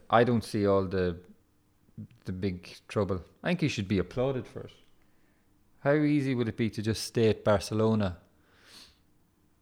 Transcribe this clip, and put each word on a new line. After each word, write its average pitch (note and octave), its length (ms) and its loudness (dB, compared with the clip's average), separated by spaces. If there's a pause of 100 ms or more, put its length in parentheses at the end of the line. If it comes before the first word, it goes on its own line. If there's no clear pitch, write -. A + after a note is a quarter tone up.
I A#2 160 6
don't A#2 180 0
see G2+ 240 -2
all G2 160 2
the, F2+ 340 -2 (1080)
the F#2+ 80 -8
big F#2 420 -6 (120)
trouble. F#2+ 360 -2 (180)
I - 60 -6
think F3 140 -2
he D3+ 80 0
should G2 180 -4
be F#2+ 120 2
applauded B2+ 460 -2
for - 160 -16
it. G#2 100 -16 (1080)
How C#3+ 160 2
easy D3 380 2
would A#2+ 140 0
it G#2+ 80 -4
be A2+ 140 0
to G#2 120 -6
just G#2+ 220 -2
stay A2+ 260 2
at G#2 140 0
Barcelona G#2+ 760 2 (1400)